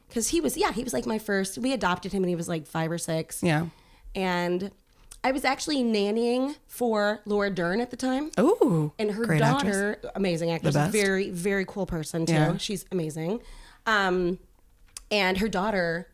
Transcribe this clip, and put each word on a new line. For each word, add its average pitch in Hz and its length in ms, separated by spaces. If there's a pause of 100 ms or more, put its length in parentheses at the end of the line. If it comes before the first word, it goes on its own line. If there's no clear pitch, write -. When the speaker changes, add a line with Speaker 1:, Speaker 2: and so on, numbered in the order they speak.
(140)
Speaker 1:
'cause 226 160
he 339 100
was, 302 160
yeah, 339 160
he 208 120
was, 254 100
like, 247 120
my 226 120
first. 196 400
We 254 160
adopted 180 400
him 196 80
when 180 80
he 180 60
was, 170 120
like, 160 200
five 160 240
or 170 60
six. 165 440
Speaker 2:
Yeah. 165 240 (500)
Speaker 1:
And 180 560 (520)
I 254 80
was 262 120
actually 285 400
nannying 233 720 (120)
for 214 580
Laura 202 240
Dern 185 320
at 247 100
the 247 60
time. 262 420
Speaker 2:
Ooh, 214 600
Speaker 1:
And 208 120
her 220 140
Speaker 2:
great 160 140
Speaker 1:
daughter, 269 540
Speaker 2:
actress. - 220
Speaker 1:
amazing 170 340
Speaker 2:
The 165 60
Speaker 1:
actress, 156 200
Speaker 2:
best. 147 160
Speaker 1:
very, 196 380
very 190 360
cool 190 200
person 165 400
too. 170 80
Speaker 2:
Yeah. 160 240
Speaker 1:
She's - 340
amazing. 165 500 (440)
Um, 185 540 (720)
and 196 300
her 220 100
daughter, 180 640